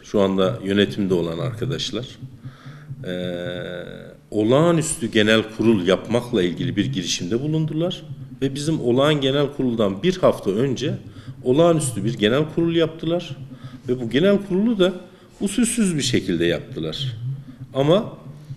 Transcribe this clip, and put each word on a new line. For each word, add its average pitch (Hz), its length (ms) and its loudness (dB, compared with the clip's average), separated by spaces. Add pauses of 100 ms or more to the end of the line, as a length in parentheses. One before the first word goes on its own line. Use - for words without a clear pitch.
şu - 180 -2
anda 95 440 2
yönetimde 98 500 2
olan 85 240 -2
arkadaşlar, 107 680 -6 (1000)
e, 90 100 -8 (1160)
olağanüstü 143 760 2
genel 110 360 6 (140)
kurul 107 300 4
yapmakla 101 560 2
ilgili 90 340 -2
bir 101 100 2
girişimde 92 560 -4
bulundular 156 600 -2 (400)
ve 135 120 -2
bizim 147 260 -2
olağan 135 400 4
genel 139 260 2 (100)
kuruldan 110 460 0
bir 180 140 0
hafta - 340 2
önce 120 440 0 (500)
olağanüstü 143 600 2
bir 113 100 0
genel 120 300 2 (100)
kurul 170 200 0
yaptılar 165 600 -2 (520)
ve 127 120 0
bu 113 100 -4
genel 185 280 4 (100)
kurulu 202 300 2
da 185 140 4 (480)
usulsüz 214 560 0
bir 135 60 0
şekilde 90 420 0
yaptılar. 80 720 -4 (580)
Ama, 156 420 2 (400)